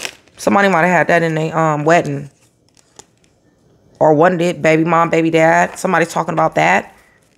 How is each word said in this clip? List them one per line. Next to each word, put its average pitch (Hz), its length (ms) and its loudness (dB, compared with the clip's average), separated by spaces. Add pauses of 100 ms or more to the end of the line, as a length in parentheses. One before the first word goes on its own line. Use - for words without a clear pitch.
(360)
Somebody 202 320 0
might 170 140 2
have 180 80 0
had 156 180 0
that 170 160 2
in 160 100 -4
their, 156 240 -4
um, 151 260 -2
wedding. 147 460 0 (1700)
Or 151 160 4
wanted 165 280 2
it. 165 200 -4
Baby 160 220 2
mom, 165 260 0
baby 165 200 0
dad. 165 460 2
Somebody 170 300 -2
talking 165 280 -6
about 160 200 -2
that. 175 400 -2 (440)